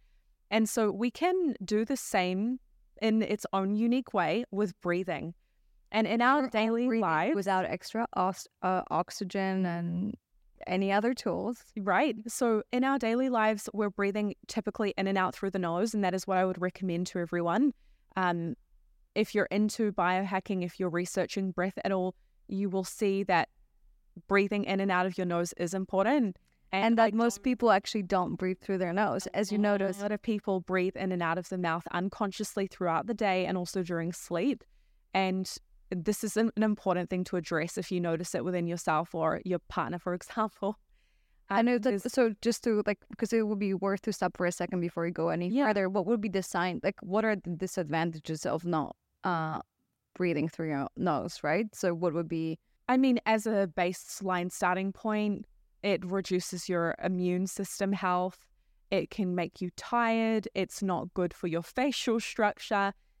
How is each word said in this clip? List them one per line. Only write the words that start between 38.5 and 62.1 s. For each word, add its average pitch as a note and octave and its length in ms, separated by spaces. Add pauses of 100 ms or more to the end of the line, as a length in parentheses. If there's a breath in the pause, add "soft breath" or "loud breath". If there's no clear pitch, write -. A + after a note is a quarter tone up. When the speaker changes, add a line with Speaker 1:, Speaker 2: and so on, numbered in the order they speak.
Speaker 1:
yourself E3+ 480
or D#3+ 320
your F3+ 140 (100)
partner, E3+ 280
for F3+ 160
<laughs> F3 60
example. - 580 (720)
Speaker 2:
I G3+ 120
know A#3+ 160
that, A3+ 100
Speaker 1:
There's G#3 240
Speaker 2:
so A3+ 300
just A#3 220
to, G#3+ 220
like, G3+ 120 (100)
because - 240
it A3+ 140
would G#3 120
be G3 140
worth G3 300
to G#3+ 100
stop F#3 240
for F#3+ 80
a F3 80
second F3+ 280
before E3+ 240
we E3+ 60
go E3+ 200
any F3 180
Speaker 1:
Yeah. B3+ 200
Speaker 2:
further, G3+ 200
what F#3+ 160
would A3 160
be G#3+ 80
the F#3+ 140
sign, F3+ 400
like, G3 180
what G#3 240
are G#3+ 120
the F3 200
disadvantages D#3+ 880
of E3+ 220
not, D#3+ 280 (300)
uh, D#3+ 360 (540)
breathing E3 360
through D#3+ 180
your C#3 200 (100)
nose, E3 440
right? F#3 320
So F3 200
what E3 180
would E3 160
be D#3+ 300 (320)
Speaker 1:
I C4 60
mean, B3+ 300
as A3 200
a G3+ 300
baseline F3+ 760
starting F#3+ 440
point, G#3+ 520 (360)
it G3 240
reduces F3+ 640
your E3+ 320
immune F3+ 440
system G3 460
health. F3+ 460 (520)
It G3 200
can F3+ 240
make F3 260
you F3+ 160
tired. A3+ 760
It's - 280
not F3+ 320
good F3+ 200
for - 140
your E3 140
facial B3+ 560